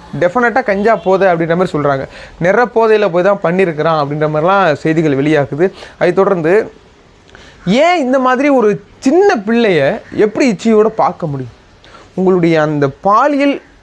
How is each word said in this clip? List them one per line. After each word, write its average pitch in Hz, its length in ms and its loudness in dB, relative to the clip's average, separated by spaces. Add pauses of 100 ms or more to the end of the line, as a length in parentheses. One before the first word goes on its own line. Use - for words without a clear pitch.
(200)
டெஃபினட்டா 240 420 0
கஞ்சா 208 340 0
போதை 190 320 0
அப்படின்ற 170 280 0
மாதிரி 180 220 -2
சொல்றாங்க. 139 300 -2 (300)
நிற 208 260 0
போதையில 220 460 0
போய் 175 120 0
தான் 196 200 0
பண்ணியிருக்கிறான் 165 580 0
அப்படின்ற 147 280 -2
மாதிரிலாம் 165 460 0
செய்திகள் 156 420 0
வெளியாகுது. 147 560 0 (260)
அதை 175 140 0
தொடர்ந்து 190 600 0 (920)
ஏன் 302 320 2
இந்த 262 200 0
மாதிரி 254 300 0
ஒரு 226 320 2 (180)
சின்ன 370 360 2 (120)
பிள்ளைய 208 540 0 (140)
எப்படி 220 380 0
இச்சையோட 214 340 2
பார்க்க 175 400 -4
முடியும்? 135 260 -8 (640)
உங்களுடைய 175 480 2
அந்த 147 260 0
பாலியல் 269 720 0 (220)